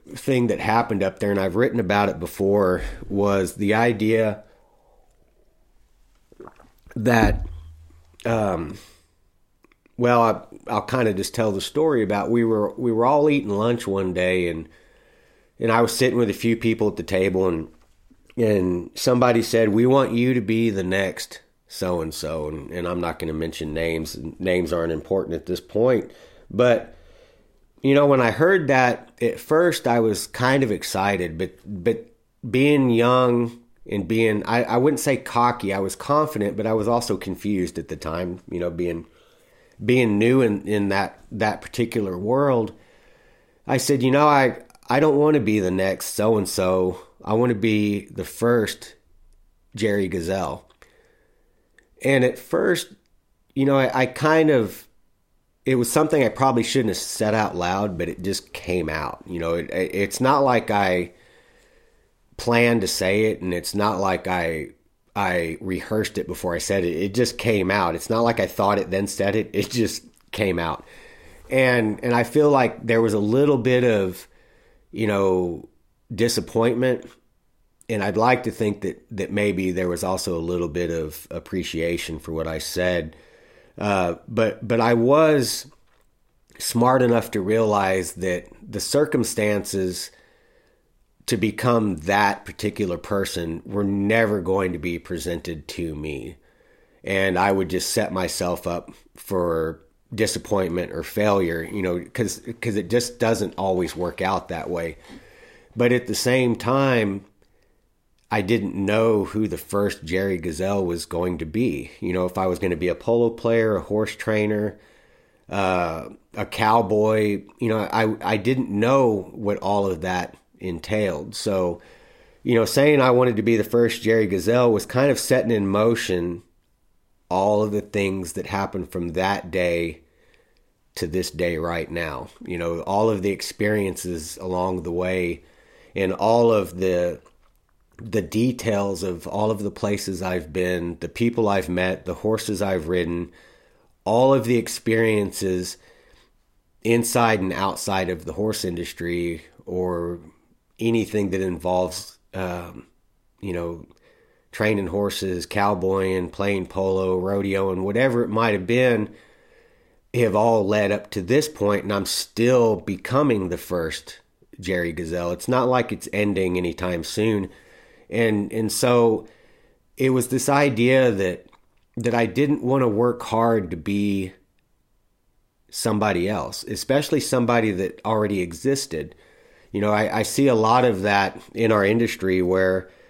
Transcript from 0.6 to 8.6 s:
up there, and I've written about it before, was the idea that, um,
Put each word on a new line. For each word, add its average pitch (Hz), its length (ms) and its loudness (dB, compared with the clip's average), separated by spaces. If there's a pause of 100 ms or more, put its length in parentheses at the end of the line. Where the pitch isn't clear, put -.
up 95 160 -2
there, 104 100 0
and 98 100 0
I've 95 160 -2
written 120 240 2
about 101 300 2
it 80 100 -6
before, 95 600 0 (260)
was 98 480 0
the 104 200 0
idea 110 680 2 (2500)
that, 110 500 2 (800)
um, 101 540 -2 (1160)